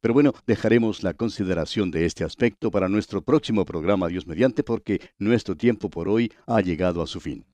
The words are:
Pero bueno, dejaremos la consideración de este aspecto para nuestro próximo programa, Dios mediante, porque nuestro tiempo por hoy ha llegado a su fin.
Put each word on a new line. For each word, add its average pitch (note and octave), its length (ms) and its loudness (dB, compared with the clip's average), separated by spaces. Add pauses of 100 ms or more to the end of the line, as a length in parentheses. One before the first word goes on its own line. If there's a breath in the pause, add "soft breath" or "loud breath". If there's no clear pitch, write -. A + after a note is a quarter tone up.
Pero A2+ 100 2
bueno, C#3+ 220 6 (120)
dejaremos A2 580 2
la F#2 100 -2
consideración F#2+ 760 -2
de D#2+ 120 0
este E2 200 -2
aspecto A2+ 480 -2
para F#2 160 0
nuestro G2+ 340 -2
próximo A#2 420 2
programa, F2 440 0
Dios F2+ 180 -6
mediante, G#2+ 380 0
porque G#2+ 360 -4 (160 loud breath)
nuestro G#2 400 0
tiempo A2 320 0
por E2+ 200 -6
hoy A2 240 0 (120 soft breath)
ha A2+ 160 2
llegado F2 400 0
a D#2+ 60 -2
su - 140 -10
fin. C2 340 -12